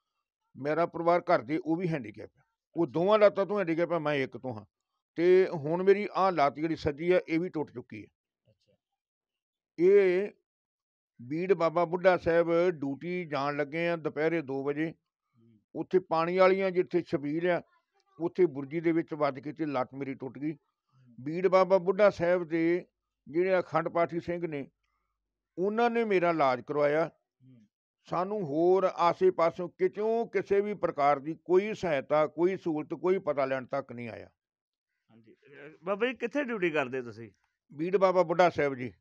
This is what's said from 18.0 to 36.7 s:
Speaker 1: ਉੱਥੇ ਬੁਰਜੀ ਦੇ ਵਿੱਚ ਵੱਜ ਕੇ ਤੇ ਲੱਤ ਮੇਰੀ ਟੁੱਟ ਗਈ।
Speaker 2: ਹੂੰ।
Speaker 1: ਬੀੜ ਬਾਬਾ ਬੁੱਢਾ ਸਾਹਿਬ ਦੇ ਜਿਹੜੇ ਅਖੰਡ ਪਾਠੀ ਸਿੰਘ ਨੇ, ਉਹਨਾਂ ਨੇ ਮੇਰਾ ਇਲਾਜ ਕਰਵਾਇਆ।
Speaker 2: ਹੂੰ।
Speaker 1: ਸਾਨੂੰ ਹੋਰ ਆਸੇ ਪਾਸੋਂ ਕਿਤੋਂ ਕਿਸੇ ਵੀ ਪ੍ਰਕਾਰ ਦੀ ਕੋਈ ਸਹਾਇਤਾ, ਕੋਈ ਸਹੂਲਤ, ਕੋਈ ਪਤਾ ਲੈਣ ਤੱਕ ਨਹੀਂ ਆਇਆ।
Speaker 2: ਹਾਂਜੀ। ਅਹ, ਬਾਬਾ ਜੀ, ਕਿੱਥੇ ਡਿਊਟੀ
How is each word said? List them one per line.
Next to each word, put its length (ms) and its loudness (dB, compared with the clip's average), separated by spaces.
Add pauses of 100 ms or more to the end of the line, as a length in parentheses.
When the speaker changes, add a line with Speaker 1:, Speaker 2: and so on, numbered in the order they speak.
Speaker 1:
ਉੱਥੇ 260 2
ਬੁਰਜੀ 340 -6
ਦੇ 120 0
ਵਿੱਚ 220 -2
ਵੱਜ 260 -2
ਕੇ 120 -10
ਤੇ 140 -6
ਲੱਤ 280 -4
ਮੇਰੀ 200 -8
ਟੁੱਟ 240 -12
ਗਈ। 140 -6
Speaker 2:
ਹੂੰ। 680 -20
Speaker 1:
ਬੀੜ 280 -4
ਬਾਬਾ 300 4
ਬੁੱਢਾ 320 4
ਸਾਹਿਬ 340 0
ਦੇ 420 0 (420)
ਜਿਹੜੇ 300 0
ਅਖੰਡ 300 -2
ਪਾਠੀ 320 -2
ਸਿੰਘ 260 -8
ਨੇ, 240 -10 (880)
ਉਹਨਾਂ 320 0
ਨੇ 140 0
ਮੇਰਾ 260 2
ਇਲਾਜ 300 2
ਕਰਵਾਇਆ। 500 0 (340)
Speaker 2:
ਹੂੰ। 220 -20 (380)
Speaker 1:
ਸਾਨੂੰ 380 -4
ਹੋਰ 420 4
ਆਸੇ 460 2
ਪਾਸੋਂ 380 -2
ਕਿਤੋਂ 580 -2
ਕਿਸੇ 340 -2
ਵੀ 140 -2
ਪ੍ਰਕਾਰ 440 0
ਦੀ 260 -10
ਕੋਈ 300 2
ਸਹਾਇਤਾ, 520 0
ਕੋਈ 300 0
ਸਹੂਲਤ, 380 -6
ਕੋਈ 240 0
ਪਤਾ 260 -2
ਲੈਣ 220 -4
ਤੱਕ 260 -6
ਨਹੀਂ 160 -12
ਆਇਆ। 220 -14 (800)
Speaker 2:
ਹਾਂਜੀ। 220 -20
ਅਹ, 520 -20
ਬਾਬਾ 220 -2
ਜੀ, 80 -2
ਕਿੱਥੇ 300 -4
ਡਿਊਟੀ 260 -2